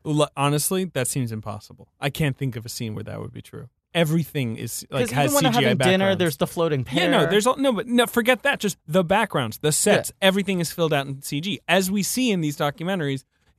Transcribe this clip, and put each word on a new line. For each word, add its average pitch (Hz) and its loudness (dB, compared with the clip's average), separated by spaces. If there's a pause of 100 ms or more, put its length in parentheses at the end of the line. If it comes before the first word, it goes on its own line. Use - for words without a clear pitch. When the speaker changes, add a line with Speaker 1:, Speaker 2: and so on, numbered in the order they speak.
Speaker 1:
lo-, 151 2
honestly, 147 0
that 135 -4
seems 120 -4
impossible. 107 -12 (100)
I 143 -2
can't 139 -2
think 131 -4
of 113 -10
a 117 -12
scene 110 -8
where 104 -10
that 107 -10
would 107 -12
be 113 -14
true. - -18 (240)
Everything 151 0
is, - -10
like, 135 -2
Speaker 2:
'Cause - -8
Speaker 1:
has 139 2
Speaker 2:
even 285 0
when 285 4
they're 247 4
Speaker 1:
C 240 2
G 131 4
I 247 4
Speaker 2:
having - 2
dinner, 185 4
Speaker 1:
backgrounds. 196 2
Speaker 2:
there's 170 0
the 170 0
floating 156 -2
Speaker 1:
Yeah, 349 2
no, 247 4
Speaker 2:
pear. 165 2
Speaker 1:
there's 208 4
all, 254 2
no, 269 2
but 185 -2
no, 240 4
forget 240 2
that. 277 0
Just 202 -4 (100)
the 185 2
backgrounds, 160 0
the 151 0
sets, - 2 (100)
Speaker 2:
Yeah. 196 6
Speaker 1:
everything 190 2
is 165 -2
filled 160 0
out 139 0
in 139 -10
C 143 -6
G. 170 -4
As 185 2
we 202 0
see 247 0
in 180 0
these 147 -2
documentaries, 147 -4 (360)